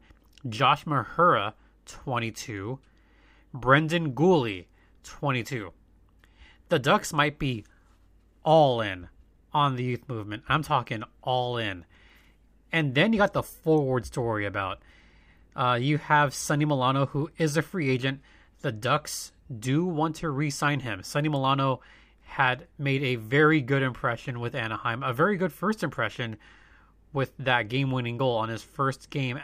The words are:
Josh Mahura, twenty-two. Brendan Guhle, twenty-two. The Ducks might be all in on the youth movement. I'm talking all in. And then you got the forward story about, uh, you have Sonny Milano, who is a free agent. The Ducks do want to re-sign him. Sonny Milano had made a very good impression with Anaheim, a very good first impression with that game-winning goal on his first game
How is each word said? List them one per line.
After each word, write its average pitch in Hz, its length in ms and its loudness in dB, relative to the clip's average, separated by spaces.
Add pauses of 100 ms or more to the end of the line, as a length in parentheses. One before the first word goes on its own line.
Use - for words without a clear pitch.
(480)
Josh 135 360 2
Mahura, 135 680 2 (340)
twenty-two. 117 960 -8 (720)
Brendan 147 600 2
Guhle, 123 520 2 (380)
twenty-two. 123 680 -4 (1000)
The 160 100 4
Ducks 170 320 2
might 147 260 2
be 123 260 -4 (800)
all 147 380 6
in 92 280 -4 (440)
on 143 240 2
the 123 80 -4
youth 123 240 -4
movement. 107 400 -8
I'm 143 160 0
talking 120 400 -2 (180)
all 123 340 -2
in. 98 280 -6 (880)
And 147 240 0
then 208 160 4
you 208 80 4
got 202 120 4
the 139 120 -2
forward 139 640 0
story 113 380 -4
about, 98 360 -6 (720)
uh, 123 260 2
you 143 180 2
have 147 360 2
Sonny 151 300 -2
Milano, 135 420 2
who 147 320 -4
is 156 180 0
a 160 60 2
free 151 280 -2
agent. 131 300 0 (420)
The 139 100 -2
Ducks 127 600 -4 (280)
do 135 240 0
want 160 320 0
to 165 140 -4
re-sign 143 500 -2
him. 104 220 -8
Sonny 147 260 -2
Milano 135 540 0 (400)
had 127 440 -2 (120)
made 139 240 -2
a 127 140 -2
very 147 440 4
good 135 220 0
impression 120 580 -4
with 120 140 -6
Anaheim, 117 480 -4
a 131 100 -2
very 180 240 2
good 170 160 -2
first 214 300 -4
impression 117 560 -4 (720)
with 139 260 -2
that 120 300 2
game-winning 127 480 -2
goal 120 220 0
on 110 100 -2
his 113 140 -6
first - 480 -4
game 131 340 -4